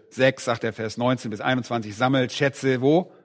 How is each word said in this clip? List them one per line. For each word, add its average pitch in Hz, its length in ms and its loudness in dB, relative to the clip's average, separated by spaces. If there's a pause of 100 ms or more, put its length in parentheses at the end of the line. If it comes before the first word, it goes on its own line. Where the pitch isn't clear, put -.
(100)
sechs, 131 340 2
sagt 120 200 -2
der 110 100 -4
Vers 110 240 -8
neunzehn 123 320 0
bis 104 100 -8
einundzwanzig, 120 560 -2
„Sammelt 127 340 2
Schätze 131 520 0
wo? 156 280 4 (140)